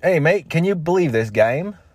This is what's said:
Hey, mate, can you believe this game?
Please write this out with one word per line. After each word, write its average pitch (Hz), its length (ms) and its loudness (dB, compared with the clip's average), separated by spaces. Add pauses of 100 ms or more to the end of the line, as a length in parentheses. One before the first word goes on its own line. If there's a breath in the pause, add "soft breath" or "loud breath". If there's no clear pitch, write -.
Hey, 175 200 2
mate, 170 280 0
can 165 160 -2
you 196 100 0
believe 175 380 0
this 113 180 -2
game? 127 460 -2 (180)